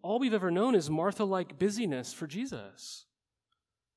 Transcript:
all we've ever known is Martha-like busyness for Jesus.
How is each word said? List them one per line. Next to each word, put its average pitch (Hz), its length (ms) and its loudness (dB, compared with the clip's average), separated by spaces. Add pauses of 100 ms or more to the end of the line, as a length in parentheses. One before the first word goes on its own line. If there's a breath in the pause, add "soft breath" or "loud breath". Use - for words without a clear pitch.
all 214 160 0
we've 247 160 2
ever 185 160 2
known 208 240 4
is 165 160 4
Martha-like 180 720 0
busyness 190 540 0
for - 120 -10
Jesus. 147 800 -10 (920)